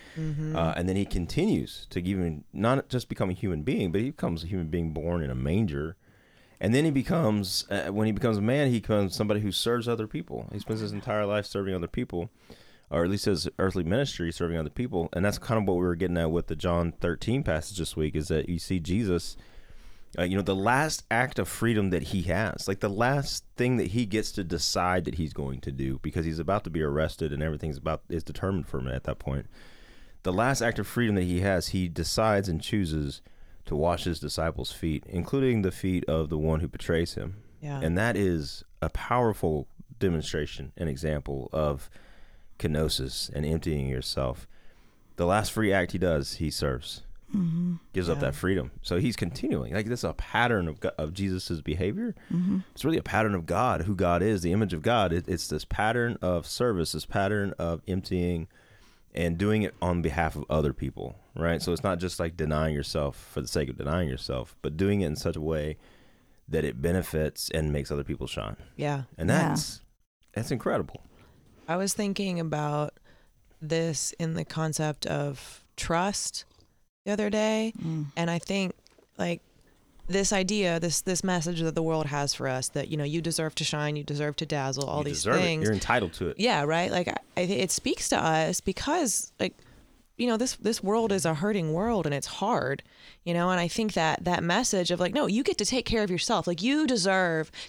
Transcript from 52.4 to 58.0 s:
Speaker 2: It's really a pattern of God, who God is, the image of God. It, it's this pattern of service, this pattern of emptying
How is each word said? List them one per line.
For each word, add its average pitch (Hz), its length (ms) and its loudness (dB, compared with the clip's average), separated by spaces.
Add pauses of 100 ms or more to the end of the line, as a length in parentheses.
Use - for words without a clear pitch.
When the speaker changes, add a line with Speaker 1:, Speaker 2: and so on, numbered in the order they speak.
Speaker 2:
It's - 120 -12
really 160 140 4
a - 40 -2
pattern 104 320 2
of 85 120 -2
God, 95 360 2
who 98 140 0
God 87 260 4
is, 101 200 2
the 85 100 2
image 101 200 2
of 80 100 -4
God. 107 300 4
It, 87 160 0
it's 90 200 -2
this 76 160 -4
pattern 117 580 0
of 87 240 0
service, 101 460 0
this 80 140 -6
pattern 101 520 0
of 85 300 -2
emptying 90 580 0 (680)